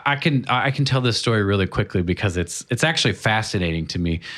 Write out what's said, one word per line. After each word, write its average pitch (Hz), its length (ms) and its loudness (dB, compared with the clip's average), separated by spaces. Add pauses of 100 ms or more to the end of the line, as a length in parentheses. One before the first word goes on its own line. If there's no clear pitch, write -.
I 143 100 2
can, 139 340 2
I 127 220 2
can 139 140 0
tell 131 160 2
this 120 160 0
story 110 260 2
really 98 240 2
quickly 101 340 -2
because 87 340 0
it's, - 360 -4
it's 123 120 0
actually 156 300 2
fascinating 92 760 -2
to - 120 -6
me. 85 200 0 (180)